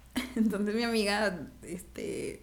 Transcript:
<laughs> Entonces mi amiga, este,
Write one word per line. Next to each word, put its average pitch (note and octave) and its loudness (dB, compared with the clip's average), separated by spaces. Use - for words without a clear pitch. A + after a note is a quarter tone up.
<laughs> - -4
Entonces G#3 2
mi A#3+ 2
amiga, G#3 2
este, - -8